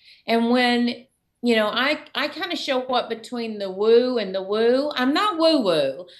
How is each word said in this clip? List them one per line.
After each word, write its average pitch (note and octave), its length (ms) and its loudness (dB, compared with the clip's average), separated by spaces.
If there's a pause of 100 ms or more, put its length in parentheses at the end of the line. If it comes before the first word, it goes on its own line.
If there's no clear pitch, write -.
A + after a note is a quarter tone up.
(260)
And A#3 240 0
when, A#3+ 560 0 (360)
you A#3+ 140 2
know, G#3+ 100 2
I, C4 320 -2 (160)
I C4+ 140 -4
kinda F4 260 -6
show C4 300 -4
up A#3 240 -2
between A3+ 500 -8
the G3 120 -6
woo A#3 480 4
and G3 140 -4
the F#3+ 100 -4
woo. A#3 520 0
I'm B3+ 180 0
not F#4+ 240 0
woo-woo. F#3 720 2 (140)